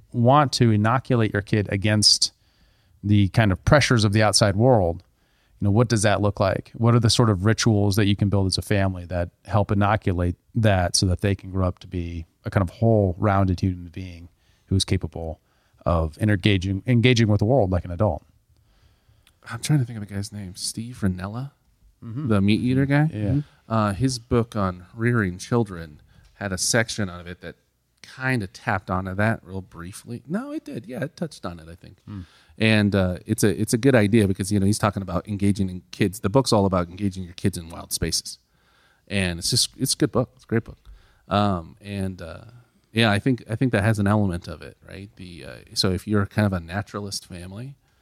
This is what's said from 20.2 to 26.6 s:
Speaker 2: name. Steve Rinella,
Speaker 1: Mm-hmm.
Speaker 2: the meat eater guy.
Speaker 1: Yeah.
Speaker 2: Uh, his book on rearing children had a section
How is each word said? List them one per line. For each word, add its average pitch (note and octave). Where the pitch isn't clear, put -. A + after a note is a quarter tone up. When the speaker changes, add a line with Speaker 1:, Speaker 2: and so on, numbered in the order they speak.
Speaker 2:
name. G2
Steve A#2
Rinella, G2+
Speaker 1:
Mm-hmm. A#2+
Speaker 2:
the G2+
meat G2+
eater C3
guy. D3
Speaker 1:
Yeah. G#2+
Speaker 2:
Uh, G#2+
his B2
book A2+
on F2+
rearing A2+
children F2+
had G2
a F#2
section A2+